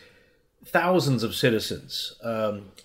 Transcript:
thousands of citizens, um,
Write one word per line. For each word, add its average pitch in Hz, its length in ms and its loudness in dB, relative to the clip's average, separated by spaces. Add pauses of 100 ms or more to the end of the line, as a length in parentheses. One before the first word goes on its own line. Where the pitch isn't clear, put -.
(640)
thousands 165 580 2
of 104 120 -4
citizens, 101 880 -2
um, 107 480 -4 (140)